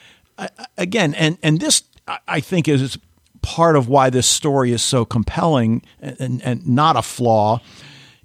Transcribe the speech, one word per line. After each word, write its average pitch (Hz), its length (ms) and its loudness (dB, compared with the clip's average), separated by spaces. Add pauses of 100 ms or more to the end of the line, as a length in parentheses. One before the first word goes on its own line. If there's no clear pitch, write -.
(380)
I, - 200 -12
I, - 80 -20 (120)
again, 185 360 0
and, 160 300 0
and 156 180 2
this, 302 220 0 (240)
I, - 100 -8 (100)
I 175 140 -2
think, 170 260 -2
is 139 300 0 (440)
part 165 340 2
of 131 120 2
why 131 220 4
this 123 180 0
story 135 440 0
is 117 120 -2
so 120 220 0
compelling 123 760 0 (200)
and, - 180 -14
and, 127 240 -6
and 117 240 -4
not 143 300 2
a 113 40 -2
flaw, 113 580 0 (640)